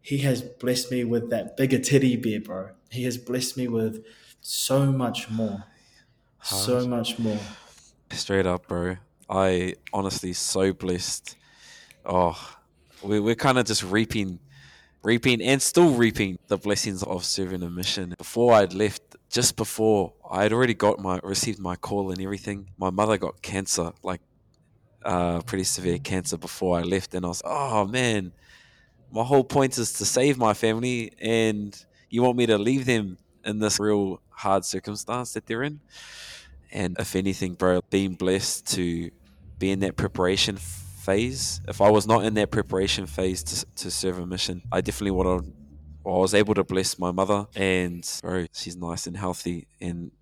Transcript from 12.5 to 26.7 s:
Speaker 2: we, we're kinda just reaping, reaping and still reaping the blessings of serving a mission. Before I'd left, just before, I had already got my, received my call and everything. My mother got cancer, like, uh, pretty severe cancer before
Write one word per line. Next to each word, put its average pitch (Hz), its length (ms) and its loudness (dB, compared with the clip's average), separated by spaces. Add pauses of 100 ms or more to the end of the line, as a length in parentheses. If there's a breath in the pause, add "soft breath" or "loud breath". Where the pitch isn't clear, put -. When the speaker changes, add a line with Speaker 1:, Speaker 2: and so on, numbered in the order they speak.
Speaker 2:
we, 104 180 2
we're 113 140 2
kinda 127 300 4
just 104 180 0
reaping, 98 560 0 (640 soft breath)
reaping 120 400 2
and 131 180 4
still 170 300 6
reaping 110 560 2
the 101 100 0
blessings 101 460 -2
of 90 220 -6
serving 92 380 -4
a 87 60 -6
mission. 90 480 -6
Before 120 380 4
I'd 98 180 6
left, 101 300 -2 (260)
just 120 280 0
before, 107 580 2 (160)
I 95 140 2
had 107 100 4
already 120 200 2
got 104 260 2
my, 92 220 -2
received 98 360 -4
my 90 180 -6
call 101 340 -4
and 90 120 -6
everything. 98 560 -8
My 92 120 0
mother 104 280 2
got - 240 -6
cancer, 92 500 -4 (100)
like, 92 200 -6 (840)
uh, 87 380 0
pretty 95 220 -4
severe 90 340 -2
cancer 92 400 -6
before 87 400 -2